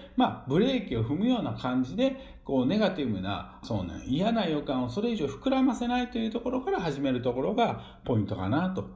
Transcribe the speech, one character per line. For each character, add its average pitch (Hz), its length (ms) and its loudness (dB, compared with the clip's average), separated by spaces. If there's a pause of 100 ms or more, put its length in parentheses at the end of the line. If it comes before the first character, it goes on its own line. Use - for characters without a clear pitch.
(160)
ま - 300 2
あ、 127 40 -6
ブ 147 100 4
レ 254 180 4
ー 190 100 -4
キ 123 80 -4
を 113 80 2
踏 127 120 0
む 202 120 2
よ 254 140 2
う - 20 -2
な 120 100 -2
感 127 300 0
じ 147 140 -6
で、 269 460 -2
こ 131 200 2
う、 - 20 2
ネ 185 140 2
ガ 202 120 4
テ 156 120 -4
ィ 113 100 -2
ブ 92 80 -2
な、 95 420 -6
そ 104 180 -2
う 87 40 -4
ね、 78 200 -8
嫌 175 260 2
な 220 160 2
予 151 160 0
感 131 200 0
を 123 60 -2
そ 196 120 -4
れ 240 100 0
以 220 60 0
上 147 100 0
膨 - 220 -2
ら 262 120 6
ま 254 140 6
せ 233 120 -4
な 247 140 2
い 240 80 -4
と - 80 -6
い 226 100 0
う 220 40 -4
と 240 100 -4
こ 254 80 -4
ろ 262 120 0
か 392 100 -2
ら 370 100 2
始 147 200 -2
め 139 100 2
る 123 100 0
と 123 120 0
こ 127 80 -2
ろ 185 140 0
が 185 480 0
ポ 123 140 2
イ 107 40 4
ン 98 40 0
ト 98 100 -2
か 92 140 -2
な 170 220 2
と - 240 -6